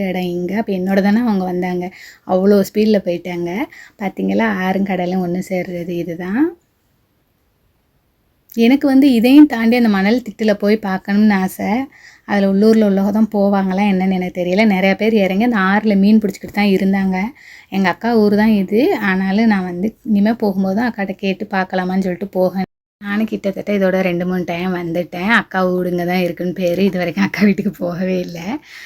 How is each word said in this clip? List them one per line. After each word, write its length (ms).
இடம் 260
இங்க. 260
அப்ப 180
என்னோட 280
தானே 200
அவங்க 240
வந்தாங்க, 420
அவ்வளோ 360
ஸ்பீட்ல 360
போயிட்டாங்க. 500
பாத்தீங்களா, 500
ஆறும் 300
கடலும் 360
ஒண்ணு 220
சேர்றது 520
இதுதான். 460
எனக்கு 320
வந்து 240
இதையும் 360
தாண்டி 280
அந்த 140
மணல் 320
திட்டுல 320
போய் 240
பார்க்கணும்னு 580
ஆசை. 340
அதுல 220
உள்ளூர்ல 380
உள்ளவங்க 240
தான் 200
போவாங்களா 540
என்னன்னு 320
எனக்கு 200
தெரியல. 280
நிறைய 300
பேர் 200
இறங்கி 300
அந்த 160
ஆறுல 340
மீன் 260
பிடிச்சிக்கிட்டு 340
தான் 160
இருந்தாங்க. 460
எங்க 180
அக்கா 260
ஊர் 200
தான் 180
இது. 260
ஆனாலும் 500
நான் 160
வந்து 220
இனிமே 300
போகும்போது 440
தான் 120
அக்காட்ட 260
கேட்டு 300
பார்க்கலாமான்னு 600
சொல்லிட்டு 240
போகணும். 420
நானும் 280
கிட்டத்தட்ட 440
இதோட 280
ரெண்டு, 240
மூணு 200
டைம் 300
வந்துட்டேன். 560
அக்கா 320
வீடு 280
இங்க 140
தான் 180
இருக்குன்னு 320
பேரு. 300
இது 120
வரைக்கும் 280
அக்கா 200
வீட்டுக்கு 320
போகவே 420
இல்ல. 200